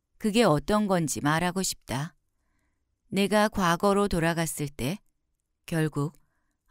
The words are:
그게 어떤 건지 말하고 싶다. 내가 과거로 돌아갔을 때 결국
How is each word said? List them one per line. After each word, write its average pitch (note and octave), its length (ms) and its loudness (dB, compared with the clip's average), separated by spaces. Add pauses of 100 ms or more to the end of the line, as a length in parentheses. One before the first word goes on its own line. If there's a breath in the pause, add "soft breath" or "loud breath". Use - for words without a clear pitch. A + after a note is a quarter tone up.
(180)
그게 A3 260 2
어떤 G3+ 440 2
건지 E3 340 0
말하고 F3 420 0
싶다. - 520 -8 (920)
내가 G#3 400 2
과거로 G3 600 2
돌아갔을 E3 600 -2
때 C#3+ 320 -6 (640)
결국 D#3 520 -2 (540)